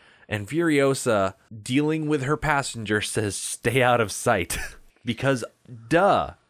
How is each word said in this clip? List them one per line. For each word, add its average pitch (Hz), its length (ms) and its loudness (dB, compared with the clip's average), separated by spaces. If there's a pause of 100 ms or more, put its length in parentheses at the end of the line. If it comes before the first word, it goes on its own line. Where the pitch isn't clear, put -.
(280)
And 104 180 -6
Furiosa, 135 880 2 (260)
dealing 151 460 0
with 147 160 0
her 143 140 0
passenger, 120 640 -2
says, 107 340 -2
"Stay - 480 -2
out 120 180 4
of 104 120 -2
sight." 104 500 0
<laughs> - 420 -16
Because, 127 400 -2 (440)
duh, 151 460 4 (160)